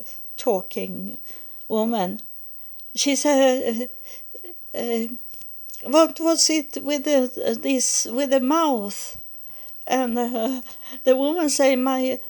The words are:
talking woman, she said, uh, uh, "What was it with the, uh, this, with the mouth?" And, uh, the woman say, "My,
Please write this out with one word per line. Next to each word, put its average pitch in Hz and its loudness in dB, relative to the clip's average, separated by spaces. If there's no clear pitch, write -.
talking 190 -2
woman, 220 0
she 277 2
said, 262 4
uh, - -8
uh, 233 -2
"What 311 4
was 330 4
it 302 -2
with 277 -2
the, 269 4
uh, 226 2
this, 262 2
with 247 0
the 269 8
mouth?" 254 0
And, 247 0
uh, 240 -2
the 262 8
woman 294 2
say, 269 6
"My, 262 0